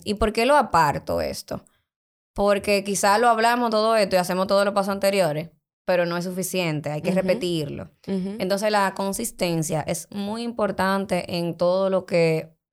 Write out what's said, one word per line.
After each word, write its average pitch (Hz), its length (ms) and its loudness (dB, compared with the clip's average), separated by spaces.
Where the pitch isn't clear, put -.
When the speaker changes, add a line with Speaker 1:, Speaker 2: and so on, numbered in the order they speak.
Speaker 1:
¿y 208 100 -4
por 214 180 0
qué 226 140 0
lo 285 100 4
aparto 143 640 2
esto? - 440 -8
Porque 202 500 2
quizá 202 340 2
lo 233 100 4
hablamos 233 420 2
todo 220 260 2
esto 190 200 2
y - 20 4
hacemos 185 280 0
todos 202 180 2
los 202 100 0
pasos 202 180 0
anteriores, 190 580 0
pero 175 200 2
no 170 120 -2
es 175 60 -4
suficiente, 175 680 -4
hay 151 100 -6
que 180 100 -2
Speaker 2:
Ujú. 185 100 0
Speaker 1:
repetirlo. 175 720 -2
Speaker 2:
Ujú. 190 320 -4
Speaker 1:
Entonces, 196 320 0
la 196 240 2
consistencia 175 840 -2
es 170 300 -6
muy 202 320 -6
importante 196 960 -2
en 170 180 -2
todo 185 320 2
lo 185 160 0
que, 160 480 0